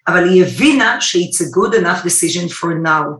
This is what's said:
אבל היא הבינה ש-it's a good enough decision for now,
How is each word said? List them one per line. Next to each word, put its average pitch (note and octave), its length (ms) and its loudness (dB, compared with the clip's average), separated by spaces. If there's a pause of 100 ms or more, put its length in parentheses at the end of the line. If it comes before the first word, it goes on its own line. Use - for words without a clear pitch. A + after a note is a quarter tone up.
אבל F3 200 2
היא F#3 140 6
הבינה A#3+ 580 2
ש-it's - 420 -2
a D3+ 160 -4
good A3 240 2
enough F3+ 200 -2
decision F3 460 -2
for E3 380 -4
now, D#3 200 0 (140)